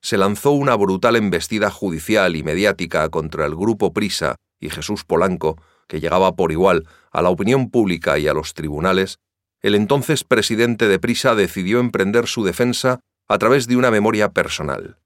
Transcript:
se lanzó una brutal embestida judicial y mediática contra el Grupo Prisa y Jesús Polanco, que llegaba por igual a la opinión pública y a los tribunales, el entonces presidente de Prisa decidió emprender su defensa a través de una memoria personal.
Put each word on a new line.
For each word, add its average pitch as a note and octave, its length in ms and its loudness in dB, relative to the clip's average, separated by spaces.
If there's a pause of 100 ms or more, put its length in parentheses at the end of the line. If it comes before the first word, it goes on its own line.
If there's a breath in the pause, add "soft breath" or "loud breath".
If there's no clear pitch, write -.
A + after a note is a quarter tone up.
se - 160 -2
lanzó G2+ 340 2
una C#3 240 2
brutal G2+ 400 2
embestida G2+ 520 -2
judicial F#2 680 0
y D2+ 80 -6
mediática E2+ 640 -2
contra D#2 360 -4
el D2+ 120 -4
Grupo G2+ 360 0
Prisa F2+ 440 -4 (240)
y - 100 -10
Jesús F2+ 340 -8
Polanco, E2+ 560 0 (280 soft breath)
que D#2+ 120 -8
llegaba F2 360 2
por E2+ 160 0
igual E2+ 340 2 (240 soft breath)
a D#2+ 120 -2
la F2 80 4
opinión A2+ 400 0
pública F2+ 480 0
y D2+ 100 0
a D2 60 0
los D2+ 200 -6
tribunales, E2+ 640 -2 (440)
el G#2 120 2
entonces C#3 480 0
presidente A2+ 640 0
de F#2+ 140 2
Prisa A#2+ 340 0
decidió G2 460 0
emprender A2+ 480 0
su A2+ 160 -4
defensa B2 560 -2 (260)
a G#2 120 2
través A#2+ 280 4
de B2 100 0
una B2 140 4
memoria G#2+ 400 2
personal. D#2 760 -6